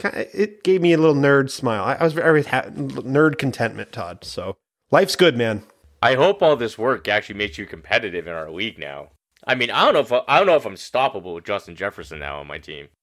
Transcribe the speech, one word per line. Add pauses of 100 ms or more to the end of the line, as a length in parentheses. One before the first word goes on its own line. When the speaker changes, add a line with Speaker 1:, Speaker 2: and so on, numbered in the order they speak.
Speaker 1:
ki-,
it
gave
me
a
little
nerd
smile.
I,
I
was
very
ha-,
nerd
contentment,
Todd.
So (360)
life's
good,
man. (360)
Speaker 2:
I
hope
all
this
work
actually
makes
you
competitive
in
our
league
now. (360)
I
mean,
I
don't
know
if,
I
don't
know
if
I'm
stoppable
with
Justin
Jefferson
now
on
my
team. (160)